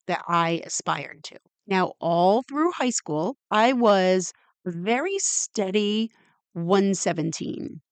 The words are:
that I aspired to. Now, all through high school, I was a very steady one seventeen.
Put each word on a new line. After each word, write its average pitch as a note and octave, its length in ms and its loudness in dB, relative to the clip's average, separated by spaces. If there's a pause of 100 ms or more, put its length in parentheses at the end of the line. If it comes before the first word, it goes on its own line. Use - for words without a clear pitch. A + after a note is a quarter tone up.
that F3+ 200 -6
I E3+ 380 0
aspired D#3 600 -8
to. - 120 -18 (300)
Now, F#3+ 320 0
all F3 420 4
through D4+ 300 0
high C4 180 -2
school, G#3 480 -4 (140)
I A3 220 4
was F#3+ 600 4 (320)
a F3+ 60 -6
very B3 480 -2
steady G#3 880 -2 (440)
one F#3+ 420 2
seventeen. - 880 -4 (100)